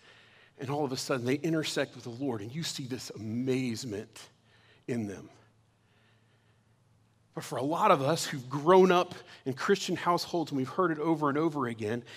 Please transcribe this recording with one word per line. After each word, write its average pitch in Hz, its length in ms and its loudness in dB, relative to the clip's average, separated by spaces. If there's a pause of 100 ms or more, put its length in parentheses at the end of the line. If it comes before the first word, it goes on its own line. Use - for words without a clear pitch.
(580)
and 131 140 -6
all 147 120 0
of 127 80 -2
a 131 60 -4
sudden 123 300 -2
they 135 80 2
intersect 151 580 -2
with 123 120 -18
the 123 40 -8
Lord, 120 320 -4
and 113 120 -10
you 160 100 -6
see - 240 -8
this 120 240 -8
amazement 117 1160 -4 (580)
in 120 200 -2
them. 95 220 -12 (2000)
But 160 100 -8
for 139 140 -6
a 120 60 -2
lot 170 280 4
of 156 100 8
us 160 240 2
who've 127 240 -8
grown 180 440 6
up 175 200 2 (300)
in 131 120 -4
Christian 190 420 0
households 170 540 0
and 143 60 -2
we've 131 120 -2
heard 175 220 2
it 151 80 -4
over 151 280 2
and 139 100 2
over 143 300 0
again, 113 340 -2 (160)